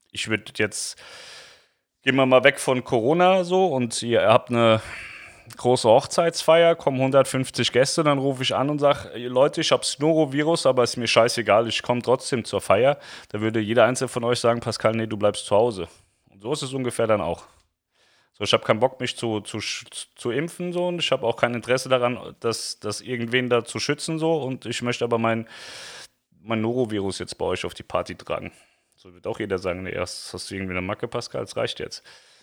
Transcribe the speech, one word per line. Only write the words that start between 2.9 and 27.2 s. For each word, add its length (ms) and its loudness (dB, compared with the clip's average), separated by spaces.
so 240 2
und 340 -2
ihr 220 2
habt 280 4
eine 300 4
große 320 2
Hochzeitsfeier, 880 4
kommen 240 -2
hundertfünfzig 720 2
Gäste, 320 2
dann 140 2
rufe 260 -2
ich 100 -2
an 160 0
und 80 -2
sag, 380 0
„Leute, 440 0
ich 120 0
hab 100 4
das 160 -6
Norovirus, 680 2
aber 180 4
ist 120 -2
mir 120 -4
scheißegal, 580 4
ich 160 -4
komm 220 -2
trotzdem 400 -2
zur 160 -4
Feier.“ 400 2
Da 100 -6
würde 180 0
jeder 260 4
Einzelne 240 2
von 140 -6
euch 160 0
sagen, 220 2
„Pascal, 320 0
nee, 160 -2
du 80 -6
bleibst 300 0
zu 100 2
Hause.“ 320 0
Und 120 -20
so 100 -6
ist 100 -6
es 100 -8
ungefähr 360 -2
dann 120 2
auch. 220 -4
So, 80 -8
ich 80 -2
hab 120 2
keinen 160 2
Bock, 200 0
mich 160 -6
zu, 240 -2
zu 180 -10
sch-, 280 -8
zu 140 -6
impfen, 420 -4
so, 160 -2
und 120 -4
ich 120 0
hab 100 0
auch 140 0
kein 180 2
Interesse 340 -2
daran, 520 0
dass, 400 -6
dass 200 -6
irgendwen 480 -2
da 160 2
zu 140 -8
schützen, 400 -4
so, 240 0
und 240 -6
ich 160 -6
möchte 220 -2
aber 140 0
mein, 280 0
mein 200 -2
Norovirus 600 -2